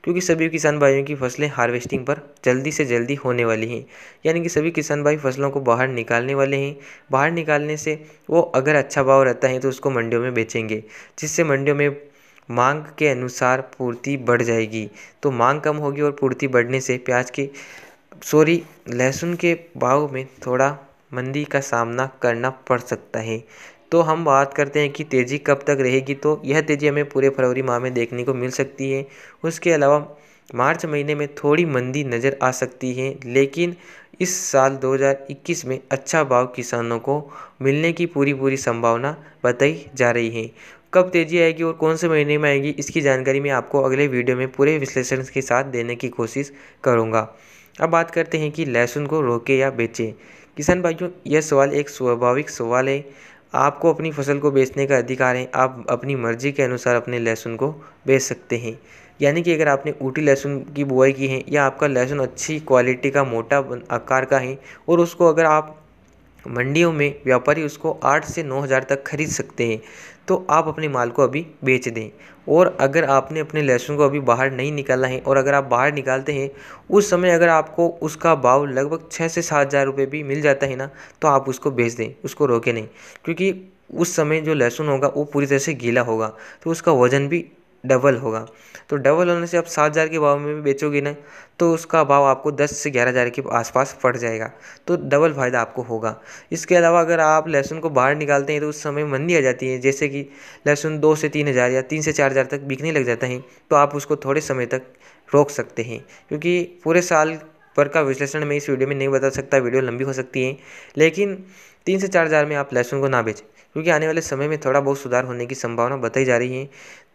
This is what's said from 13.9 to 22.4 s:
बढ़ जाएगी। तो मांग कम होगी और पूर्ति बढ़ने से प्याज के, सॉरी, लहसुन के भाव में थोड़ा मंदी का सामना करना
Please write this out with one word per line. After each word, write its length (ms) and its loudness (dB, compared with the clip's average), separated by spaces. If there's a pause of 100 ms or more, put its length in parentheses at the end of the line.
बढ़ 240 2
जाएगी। 480 -2 (340)
तो 80 2
मांग 300 2
कम 160 0
होगी 240 -4
और 100 0
पूर्ति 360 -2
बढ़ने 340 0
से 160 -4
प्याज 320 -2
के, 200 -6 (720)
सॉरी, 380 4 (280)
लहसुन 460 -2
के 220 0 (200)
भाव 360 0
में 120 -8 (220)
थोड़ा 300 0 (360)
मंदी 300 -4
का 160 -2
सामना 520 -2 (100)
करना 280 0